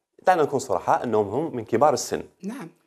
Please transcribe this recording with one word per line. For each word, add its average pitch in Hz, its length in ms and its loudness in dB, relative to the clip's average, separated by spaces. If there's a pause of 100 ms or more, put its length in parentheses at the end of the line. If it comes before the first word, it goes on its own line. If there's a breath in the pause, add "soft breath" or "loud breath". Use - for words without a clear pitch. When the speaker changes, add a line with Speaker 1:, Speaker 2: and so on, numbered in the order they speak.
(260)
Speaker 1:
دعنا 180 160 4
نكون 139 160 0
صراحة، 113 460 0
أنهم 107 240 2
هم 135 280 -4
من 110 80 -6
كبار 131 300 4
السن. - 280 -6 (200)
Speaker 2:
نعم. 208 260 -12 (180)